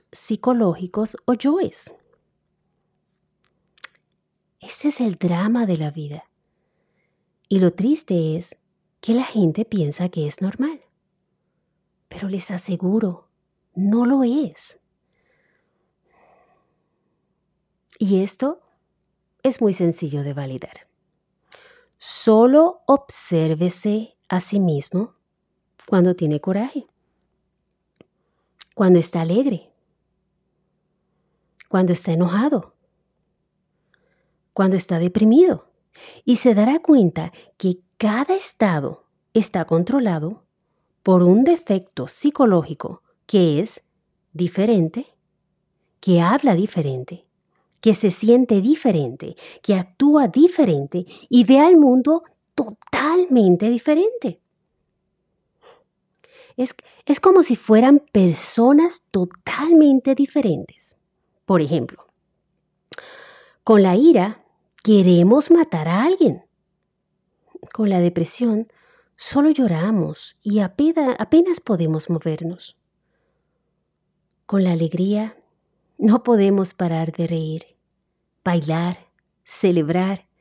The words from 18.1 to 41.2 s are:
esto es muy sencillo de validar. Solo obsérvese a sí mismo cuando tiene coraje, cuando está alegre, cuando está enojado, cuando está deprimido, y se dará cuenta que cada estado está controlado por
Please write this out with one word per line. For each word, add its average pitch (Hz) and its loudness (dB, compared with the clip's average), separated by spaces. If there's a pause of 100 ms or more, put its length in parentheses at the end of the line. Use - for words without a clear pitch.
esto 269 -6 (840)
es 262 -4
muy 208 2
sencillo 160 -4
de 143 -8
validar. 135 -14 (1080)
Solo 262 2
obsérvese 180 -2 (120)
a 185 -2
sí 202 -2
mismo 180 -4 (720)
cuando 180 0
tiene 151 -4
coraje, 220 -6 (1900)
cuando 185 4
está 165 -4
alegre, 208 -4 (2000)
cuando 185 0
está 170 -4
enojado, 190 -2 (1800)
cuando 190 0
está 175 -4
deprimido, 220 2 (560)
y 240 2
se 233 2
dará 240 2
cuenta 180 2 (240)
que 180 -4 (160)
cada 240 -2
estado 175 -4 (280)
está 190 -2
controlado 175 -2 (580)
por 180 4